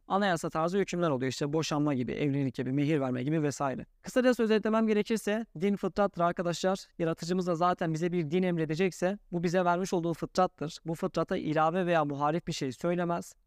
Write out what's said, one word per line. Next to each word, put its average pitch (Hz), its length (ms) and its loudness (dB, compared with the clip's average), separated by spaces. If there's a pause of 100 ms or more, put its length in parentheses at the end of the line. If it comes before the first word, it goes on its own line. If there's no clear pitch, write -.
anayasa 190 420 0
tarzı 170 280 -2
hükümler 175 320 0
oluyor. 131 220 0
İşte 147 220 -4
boşanma 151 400 0
gibi, 123 180 -2
evlilik 139 440 0
gibi, 127 160 -4
mehir 143 300 2
verme 127 220 -2
gibi 151 200 0
vesaire. 135 420 -2 (160)
Kısaca 247 420 2
özetlemem 220 440 2
gerekirse 214 580 0 (160)
din 202 140 2
fıtrattır 190 460 0
arkadaşlar. 175 580 0 (200)
Yaratıcımız 170 480 -2
da 175 80 2
zaten 180 380 2
bize 165 180 0
bir 165 200 -2
din 185 120 2
emredecekse 175 760 0 (120)
bu 170 120 -4
bize 180 220 2
vermiş 175 280 0
olduğu 170 200 0
fıtrattır. 165 720 -2
Bu 165 100 -4
fıtrata 170 420 -2
ilave 160 480 2
veya 165 200 4
muharif 147 420 0
bir 170 60 -4
şey 135 180 -4
söylemez. 175 640 -2 (120)